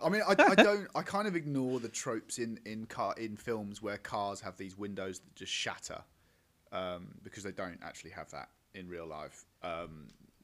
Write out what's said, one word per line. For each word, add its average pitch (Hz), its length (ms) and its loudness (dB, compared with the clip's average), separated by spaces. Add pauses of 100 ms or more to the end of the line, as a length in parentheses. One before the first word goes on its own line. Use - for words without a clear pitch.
I 165 60 4
mean, 214 180 4
I, 196 100 8
I 277 160 10
don't, 208 400 8
I 156 60 2
kind 202 260 0
of 190 80 0
ignore 135 460 0
the 113 80 -4
tropes 113 500 -4
in, 113 280 -4
in 110 180 -6
car, 104 320 -2
in 110 180 -4
films 104 460 -4
where 104 160 -2
cars 101 460 -2
have 95 160 -8
these 95 180 -8
windows 95 440 -6
that - 140 -20
just - 160 -10
shatter, - 520 -4 (680)
um, 92 380 -4 (160)
because - 180 -14
they 98 80 -6
don't 92 320 -8
actually - 280 -14
have 78 200 -12
that 71 200 -12 (240)
in 92 160 -12
real 85 160 -8
life. 76 400 -12 (160)
Um, 80 460 -6 (360)